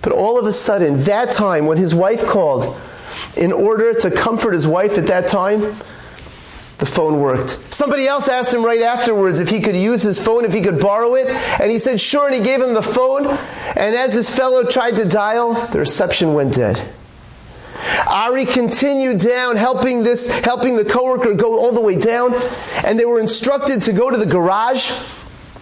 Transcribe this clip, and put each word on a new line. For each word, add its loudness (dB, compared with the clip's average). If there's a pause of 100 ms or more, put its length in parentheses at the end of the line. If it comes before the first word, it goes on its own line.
But 0
all 2
of 2
a 0
sudden, 2
that 0
time 0
when 2
his 2
wife 2
called, 0 (600)
in 2
order 2
to 2
comfort 0
his 0
wife 2
at 0
that 0
time, 0 (1000)
the -2
phone 0
worked. -2 (120)
Somebody 0
else 0
asked 0
him 0
right 2
afterwards 2
if -2
he 0
could 0
use 0
his 0
phone, 0
if 0
he 0
could 0
borrow 2
it. 2 (320)
And 2
he 0
said, 0
"Sure," 2
and 0
he 0
gave 2
him 2
the 2
phone. 0 (500)
And 0
as 0
this 0
fellow 2
tried 0
to 0
dial, 0 (160)
the -2
reception 0
went 0
dead. 0 (1300)
Ari 0
continued 0
down, 0
helping 0
this, 0
helping 0
the 2
coworker 0
go 2
all 4
the 0
way 2
down. 2 (500)
And 2
they 4
were 2
instructed 0
to 0
go 2
to 0
the 0
garage. 0 (720)